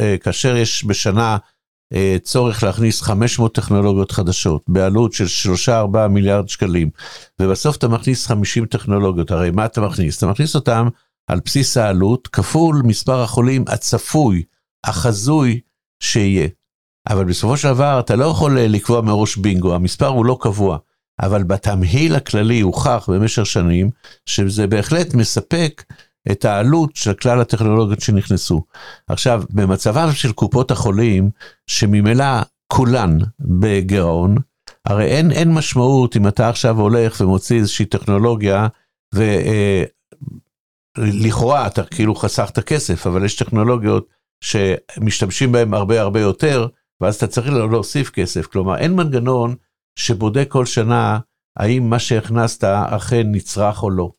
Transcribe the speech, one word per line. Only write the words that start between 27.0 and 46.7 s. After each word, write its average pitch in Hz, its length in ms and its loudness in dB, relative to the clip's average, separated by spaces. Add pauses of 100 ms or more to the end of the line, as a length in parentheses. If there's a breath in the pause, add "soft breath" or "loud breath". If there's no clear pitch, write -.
כלל 120 280 0
הטכנולוגיות 110 600 0
שנכנסו. 95 640 0 (440 loud breath)
עכשיו, 117 420 0
במצבם 104 600 0
של 135 200 -2
קופות - 380 0
החולים, 101 600 2 (360 loud breath)
שממילא 113 760 2 (280)
כולן 117 500 2 (220)
בגירעון, 95 960 2 (480 loud breath)
הרי 104 200 0
אין, 151 280 2
אין 160 200 2
משמעות 131 640 2
אם 101 120 4
אתה 110 200 2
עכשיו 113 320 0
הולך 113 400 2
ומוציא 95 380 2
איזושהי 104 280 0
טכנולוגיה, 104 840 0 (460)
ו-, 101 80 2
אה, 101 600 2 (1120)
לכאורה 110 680 0
אתה 104 160 -4
כאילו 107 320 -2
חסכת - 440 -4
כסף, - 480 -2
אבל 92 180 0
יש 95 120 -4
טכנולוגיות 110 720 0 (360)
שמשתמשים 104 1080 -2
בהם 117 220 2
הרבה 104 260 0
הרבה 104 200 0
יותר, 117 460 0 (340)